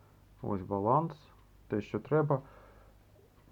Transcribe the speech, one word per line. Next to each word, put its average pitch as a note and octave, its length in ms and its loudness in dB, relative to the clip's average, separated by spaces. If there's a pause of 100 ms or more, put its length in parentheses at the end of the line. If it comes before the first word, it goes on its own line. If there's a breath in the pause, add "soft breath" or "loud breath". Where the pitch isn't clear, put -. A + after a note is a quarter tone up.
(420 soft breath)
Ось G#2 200 -2
баланс, G#2+ 500 0 (560)
те, G#2+ 120 -2
що - 180 -4
треба. D3 420 2 (1120 soft breath)